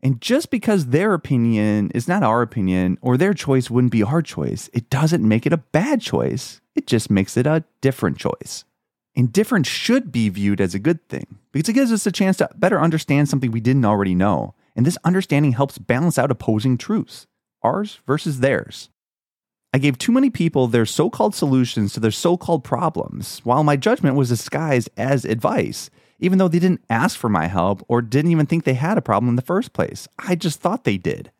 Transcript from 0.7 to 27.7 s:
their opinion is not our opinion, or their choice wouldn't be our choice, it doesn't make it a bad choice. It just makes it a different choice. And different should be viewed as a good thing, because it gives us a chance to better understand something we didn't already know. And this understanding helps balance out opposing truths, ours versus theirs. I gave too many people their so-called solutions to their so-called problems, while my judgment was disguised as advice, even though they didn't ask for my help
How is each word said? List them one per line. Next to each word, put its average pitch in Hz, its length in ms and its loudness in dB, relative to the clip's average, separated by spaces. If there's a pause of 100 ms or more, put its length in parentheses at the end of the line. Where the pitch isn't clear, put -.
their 180 260 2
opinion 110 760 2
is 120 160 -4
not 180 160 0
our 117 180 2
opinion, 92 600 0
or 127 160 2
their 190 160 2
choice 135 380 0
wouldn't 120 220 2
be 110 100 4
our 147 180 0
choice, - 520 -6
it - 160 -4
doesn't 151 380 2
make 107 200 2
it 151 60 2
a 170 40 0
bad 226 440 0
choice. - 600 -4 (140)
It 147 100 -4
just 113 240 0
makes 98 280 0
it 127 100 2
a 160 160 0 (180)
different 107 360 -2
choice. - 480 -8 (500)
And 123 160 2
different 202 340 2
should 226 460 -2
be 113 180 0
viewed 101 300 -2
as 92 140 0
a 98 60 -4
good 151 280 -2
thing, - 320 -14 (120)
because 156 180 -2
it 220 40 -2
gives 254 180 2
us 214 160 0
a 196 40 0
chance 190 260 2
to - 180 0
better - 240 2
understand 147 500 2
something 131 220 0
we 113 100 -2
didn't 127 240 2
already 101 300 2
know. 90 400 0 (200)
And 120 100 2
this 175 180 0
understanding 151 480 2
helps 139 260 0
balance 127 400 0
out 127 140 0
opposing 117 460 0
truths, - 500 -6 (340)
ours 185 460 -2
versus 143 320 -2
theirs. 123 500 -2 (840)
I 139 60 2
gave 135 200 2
too - 140 -2
many 262 180 4
people 156 380 0
their 113 180 2
so-called 208 500 0
solutions 127 580 0
to - 60 -6
their 110 120 2
so-called 170 520 -2
problems, - 800 -6
while 127 200 2
my 147 120 4
judgment 139 400 2
was 135 140 2
disguised 135 680 -2
as 131 280 0
advice, - 680 -2 (280)
even 185 200 2
though 190 80 4
they 170 120 2
didn't 180 300 0
ask 113 280 0
for 117 120 -2
my 82 180 2
help 92 400 0